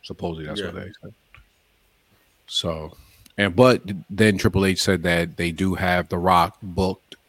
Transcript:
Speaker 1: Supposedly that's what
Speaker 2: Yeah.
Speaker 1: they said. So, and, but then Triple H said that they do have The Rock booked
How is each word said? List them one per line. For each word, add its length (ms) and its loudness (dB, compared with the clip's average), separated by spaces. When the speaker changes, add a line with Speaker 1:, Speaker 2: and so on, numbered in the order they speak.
Speaker 1:
Supposedly 420 -10
that's 160 -8
what 140 -10
Speaker 2:
Yeah. 60 -12
Speaker 1:
they 100 -16
said. 120 -20
So, 500 -8
and, 180 2
but 260 6
then 260 4
Triple 280 2
H 160 0
said 220 0
that 340 0
they 140 -2
do 240 -2
have 340 -2
The 100 -4
Rock 420 2
booked 540 -6